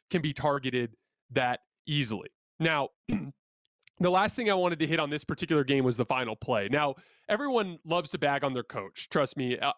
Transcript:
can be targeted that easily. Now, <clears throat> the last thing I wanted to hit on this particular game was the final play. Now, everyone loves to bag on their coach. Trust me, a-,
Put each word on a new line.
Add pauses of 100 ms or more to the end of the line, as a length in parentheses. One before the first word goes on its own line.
can
be
targeted (380)
that (240)
easily. (320)
Now,
<clears throat> (880)
the
last
thing
I
wanted
to
hit
on
this
particular
game
was
the
final
play.
Now, (340)
everyone
loves
to
bag
on
their
coach.
Trust
me,
a-,